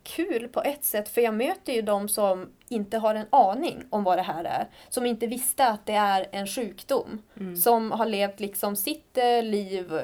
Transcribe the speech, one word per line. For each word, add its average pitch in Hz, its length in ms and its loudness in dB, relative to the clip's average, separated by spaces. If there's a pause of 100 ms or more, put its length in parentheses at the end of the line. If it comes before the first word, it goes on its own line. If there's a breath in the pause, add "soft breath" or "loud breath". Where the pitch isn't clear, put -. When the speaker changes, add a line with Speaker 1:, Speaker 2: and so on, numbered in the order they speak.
Speaker 1:
kul 262 460 -4
på - 140 -4
ett 285 220 -4
sätt, 208 240 -2
för - 120 0
jag 220 140 2
möter 285 380 -2
ju 226 100 0
de 208 260 0
som 190 400 0 (200)
inte 220 300 -4
har 220 160 2
en 214 160 -6
aning 254 600 4
om 208 140 0
vad 180 140 4
det 185 40 2
här 175 220 -4
är. 208 240 -4 (200 loud breath)
Som 247 180 -2
inte 233 200 -2
visste 254 420 0
att 208 180 -2
det 214 80 -4
är 196 380 2
en 196 140 -4
sjukdom. 220 760 -4 (180)
Speaker 2:
Mm. 180 160 -8
Speaker 1:
Som 226 360 4
har 220 140 0
levt 202 340 -2
liksom 202 360 -4
sitt, - 420 -6
eh, 240 240 4
liv 190 600 -2